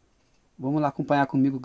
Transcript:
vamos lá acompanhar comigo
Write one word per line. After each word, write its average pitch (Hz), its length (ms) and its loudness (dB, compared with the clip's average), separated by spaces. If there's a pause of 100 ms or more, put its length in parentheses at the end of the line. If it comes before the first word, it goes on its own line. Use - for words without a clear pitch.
(580)
vamos 143 240 -2
lá 143 60 2
acompanhar 139 380 0
comigo 135 380 0